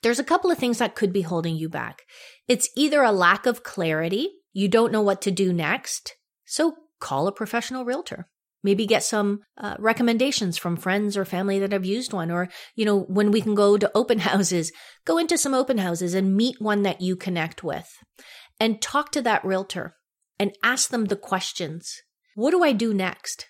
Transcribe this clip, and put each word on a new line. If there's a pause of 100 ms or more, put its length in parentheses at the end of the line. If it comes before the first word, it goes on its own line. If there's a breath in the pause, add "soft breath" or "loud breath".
there's
a
couple
of
things
that
could
be
holding
you
back. (440 loud breath)
It's
either
a
lack
of
clarity, (240)
you
don't
know
what
to
do
next, (300)
so (240)
call
a
professional
realtor. (360)
Maybe
get
some, (160)
uh,
recommendations
from
friends
or
family
that
have
used
one.
Or, (240 loud breath)
you
know,
when
we
can
go
to
open
<laughs>
houses, (340 loud breath)
go
into
some
open
houses
and
meet
one
that
you
connect
with (720 loud breath)
and
talk
to
that
realtor (440)
and
ask
them
the
questions. (320)
"What
do
I
do
next?